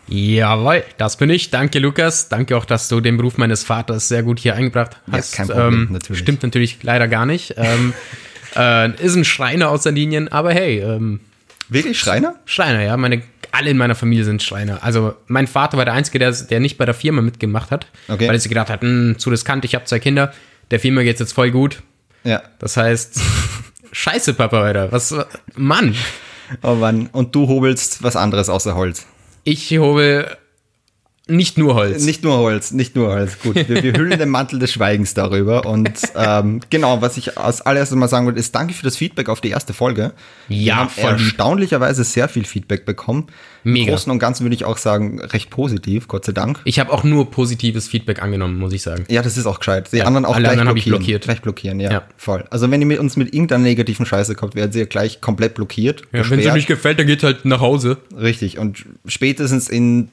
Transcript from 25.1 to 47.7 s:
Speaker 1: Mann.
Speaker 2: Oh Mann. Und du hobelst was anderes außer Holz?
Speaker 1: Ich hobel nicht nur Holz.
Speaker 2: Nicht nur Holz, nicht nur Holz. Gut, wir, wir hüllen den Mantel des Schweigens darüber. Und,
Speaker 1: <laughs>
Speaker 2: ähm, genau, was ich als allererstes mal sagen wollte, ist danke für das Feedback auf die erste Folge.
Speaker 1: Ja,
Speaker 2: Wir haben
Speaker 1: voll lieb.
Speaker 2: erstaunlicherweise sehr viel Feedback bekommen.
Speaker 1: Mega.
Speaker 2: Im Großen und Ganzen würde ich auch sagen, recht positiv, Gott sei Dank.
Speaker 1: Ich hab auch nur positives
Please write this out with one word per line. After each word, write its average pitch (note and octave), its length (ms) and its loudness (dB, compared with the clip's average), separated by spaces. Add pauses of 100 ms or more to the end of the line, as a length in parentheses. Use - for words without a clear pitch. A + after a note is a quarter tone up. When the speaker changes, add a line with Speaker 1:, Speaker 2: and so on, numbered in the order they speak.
Speaker 1:
Mann. C#3 400 2 (680)
Speaker 2:
Oh A#2+ 140 2
Mann. A2+ 360 2
Und B2 220 0
du D3 140 4
hobelst C3 560 2
was A#2+ 120 0
anderes G2 320 2
außer F#2+ 280 -2
Holz? F2+ 320 -4 (360)
Speaker 1:
Ich D3+ 360 -2
hobel C#3+ 580 2 (880)
nicht E3+ 300 2
nur D3 160 4
Holz. G#2 320 2
Speaker 2:
Nicht D#3 180 -2
nur C#3+ 140 2
Holz, A2 340 0
nicht B2+ 240 -2
nur A#2 120 2
Holz. G2 320 -2
Gut, A2+ 160 -2
wir, C3 260 2
wir B2 120 2
hüllen E3 260 2
den D3 100 0
Mantel C3 300 -2
des B2+ 140 0
Schweigens G#2 420 0
darüber. G2 500 0
Und, G#2+ 240 2 (140)
Speaker 1:
<laughs> - 120 -6
Speaker 2:
ähm, G#2 440 0 (100)
genau, B2+ 320 2
was B2 160 -2
ich - 220 -8
als - 240 -2
allererstes C#3 340 2
mal B2 100 4
sagen B2 200 2
wollte, A#2+ 120 0
ist - 140 -4
danke E3+ 220 -2
für - 80 -8
das C3 140 -2
Feedback D#3 300 -4
auf A2 140 -2
die A2+ 80 -2
erste - 240 -4
Folge. A#2+ 400 -2 (360)
Speaker 1:
Ja, G#2 140 0
Speaker 2:
Wir A2 120 2
haben B2+ 160 0
Speaker 1:
voll A#2+ 220 0
lieb. A2+ 80 2
Speaker 2:
erstaunlicherweise C3 840 2
sehr B2 260 0
viel A2+ 160 -4
Feedback - 400 -6
bekommen. B2 400 -4 (380)
Speaker 1:
Mega. A#2+ 240 2
Speaker 2:
Im - 60 2
Großen - 180 -2
und B2 80 0
Ganzen B2 260 0
würde A#2+ 80 0
ich - 120 -2
auch A2+ 120 -4
sagen, G#2 420 -2
recht - 300 -6
positiv, A2 580 -2
Gott - 180 -8
sei G#2 60 -2
Dank. - 320 -2
Speaker 1:
Ich B2+ 160 -2
hab - 120 -2
auch C#3+ 120 0
nur D3 280 2
positives A#2 560 -2